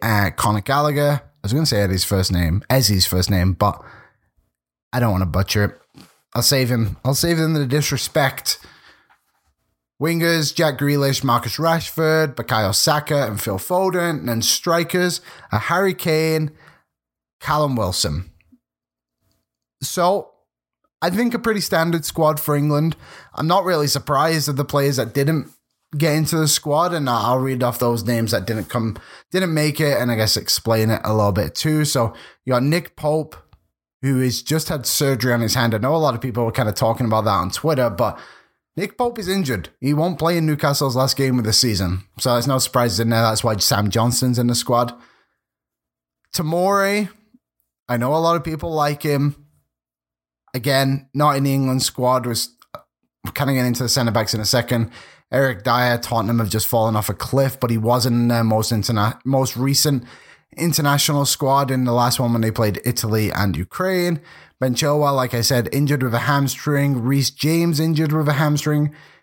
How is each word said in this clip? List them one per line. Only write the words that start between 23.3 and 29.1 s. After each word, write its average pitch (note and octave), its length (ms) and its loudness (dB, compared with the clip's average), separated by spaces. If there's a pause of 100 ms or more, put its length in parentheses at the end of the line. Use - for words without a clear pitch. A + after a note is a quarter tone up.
I'm D3 120 -4
not F3+ 180 2
really D#3+ 220 0
surprised D3 640 0
at C#3 80 -4
the C#3 80 0
players C#3+ 320 0
that A#2 180 -4
didn't C#3+ 340 0 (480)
get D3 180 2
into D#3+ 220 0
the D#3 120 2
squad, D#3 440 0
and D3 160 -2
I'll A#2+ 300 0
read C3 240 -2
off A#2+ 160 -2
those A#2 260 0
names A#2 280 0
that G2 140 -2
didn't G#2+ 220 -4
come, A2+ 300 -4 (320)